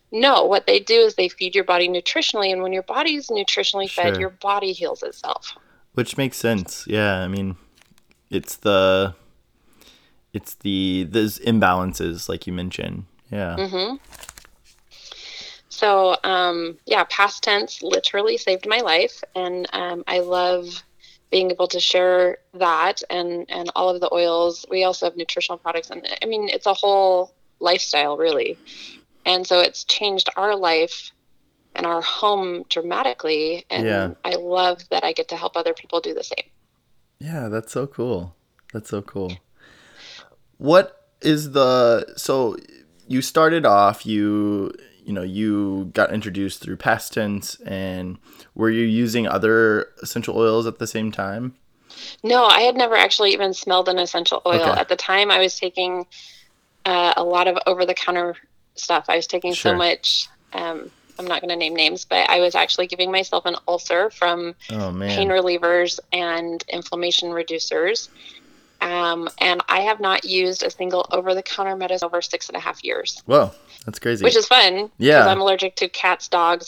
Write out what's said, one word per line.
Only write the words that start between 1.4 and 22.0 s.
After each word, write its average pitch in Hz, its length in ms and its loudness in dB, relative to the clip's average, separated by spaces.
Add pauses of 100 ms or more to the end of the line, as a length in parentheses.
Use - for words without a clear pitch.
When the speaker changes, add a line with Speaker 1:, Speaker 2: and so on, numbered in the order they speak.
Speaker 1:
your 190 80 2
body 180 260 2
nutritionally. 196 640 -2
And 185 80 -2
when 185 120 -4
your 185 100 -4
body's 294 460 -4
nutritionally 196 600 -2
fed, 175 240 0
Speaker 2:
Sure. 185 80 -2
Speaker 1:
your 185 80 -4
body 196 420 -2
heals 180 300 -6
itself." - 560 -10 (360)
Speaker 2:
Which - 220 -4
makes 135 220 -4
sense. 110 480 -4
Yeah. 104 360 0
I 92 60 -4
mean, 95 280 -4 (760)
it's - 280 -6
the, 95 580 2 (1160)
it's - 220 -10
the, 95 560 -2
those 110 300 -2
imbalances, 92 880 0
like - 160 -6
you 90 80 -8
mentioned. 90 520 -8 (260)
Yeah. 95 260 -6
Speaker 1:
Mm-hmm. 190 380 -6 (1700)
So, 190 540 4
um, 175 600 -2
yeah, 208 240 2
past - 340 -2
tense 208 380 -2
literally 202 560 0
saved 190 300 -2
my 226 140 0
life. 185 420 0 (120)
And, 180 380 -4
um, 175 340 -6
I 180 120 0
love 180 640 -2 (480)
being 180 180 2
able 180 180 0
to 180 120 -4
share 180 580 2 (160)